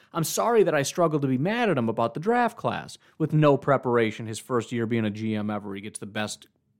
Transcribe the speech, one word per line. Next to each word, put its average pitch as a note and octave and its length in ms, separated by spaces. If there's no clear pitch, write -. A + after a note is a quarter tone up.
I'm E3 120
sorry G#3+ 400
that D#3+ 100
I C#3+ 80
struggle D#3+ 380
to C#3 80
be B2+ 100
mad G#3+ 320
at C#3+ 80
him A2+ 100
about A#2 260
the D3+ 60
draft A#3 360
class. G2 420
With D#3 160
no D3+ 240
preparation, A#2+ 720
his A2 140
first A#2+ 320
year A#2 140
being A#2 180
a G#2 60
G G#2+ 260
M G#2 140
ever, G2+ 260
he G2+ 40
gets G#2 200
the A2+ 60
best G#2 420